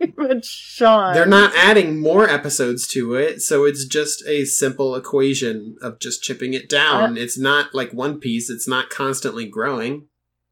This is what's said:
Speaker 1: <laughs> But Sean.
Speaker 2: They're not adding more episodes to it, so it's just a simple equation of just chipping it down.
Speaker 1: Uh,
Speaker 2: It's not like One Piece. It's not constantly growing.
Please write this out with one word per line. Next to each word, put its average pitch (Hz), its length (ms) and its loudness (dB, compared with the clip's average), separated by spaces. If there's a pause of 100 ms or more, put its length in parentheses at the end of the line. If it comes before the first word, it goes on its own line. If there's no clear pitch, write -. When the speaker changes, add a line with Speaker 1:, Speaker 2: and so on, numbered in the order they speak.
Speaker 1:
<laughs> - 160 -6
But 262 260 -2
Sean. 214 720 2
Speaker 2:
They're 170 120 4
not 196 300 6
adding 180 460 4
more 180 280 4
episodes 135 600 -2
to 120 260 -4
it, 147 260 -2
so 143 220 2
it's 139 220 0
just 151 420 -4
a 147 160 0
simple 131 520 -2
equation 131 840 -2
of 120 180 -12
just - 220 -8
chipping 127 320 -6
it 127 160 -8
down. 139 480 2
Speaker 1:
Uh, 120 40 -6
Speaker 2:
It's 120 180 -8
not 143 340 0
like 127 200 -4
One 139 260 -6
Piece. 117 300 -6
It's 113 180 -8
not 127 220 -2
constantly 131 580 -6
growing. 123 600 -6 (440)